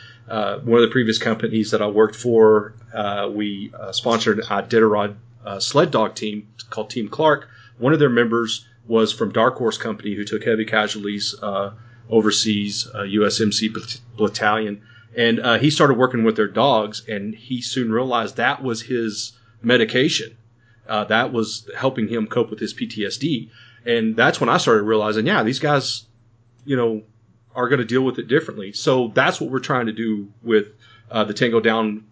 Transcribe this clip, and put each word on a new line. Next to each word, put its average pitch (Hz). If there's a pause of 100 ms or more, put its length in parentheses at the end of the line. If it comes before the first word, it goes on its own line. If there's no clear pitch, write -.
(280)
Uh, 101
one 117
of 110
the -
previous 110
companies 110
that 107
I 104
worked 107
for, 110 (180)
uh, 101
we, 104
uh, 98
sponsored 110
an -
Iditarod, 104 (320)
uh, 98
sled 151
dog 110
team 107 (220)
called -
Team 110
Clark. 151 (300)
One 127
of 156
their 143
members 117 (220)
was 110
from 107
Dark 117
Horse 113
Company, 104
who 104
took 104
heavy 110
casualties, 104
uh, 101 (400)
overseas, 104
uh, 101
U 101
S 101
M 107
C 110
bat-, - (160)
battalion. 107 (360)
And, 117
uh, 117
he 139
started 147
working 127
with 110
their 107
dogs, 110
and 104
he 120
soon 120
realized 120
that 131
was 117
his 117 (300)
medication. 120 (540)
Uh, 107
that 113
was -
helping 113
him 110
cope 120
with 110
his 107
P -
T 107
S 95
D. 135 (340)
And 113
that's 127
when 123
I 123
started 113
realizing, 107
yeah, 175
these 123
guys, 147 (600)
you 135
know, 113 (520)
are 123
gonna 127
deal 120
with 127
it 117
differently. 107
So 127
that's 147
what 131
we're 131
trying 127
to 107
do 110 (140)
with, 110 (420)
uh, 110
the 104
Tango 117
Down, 110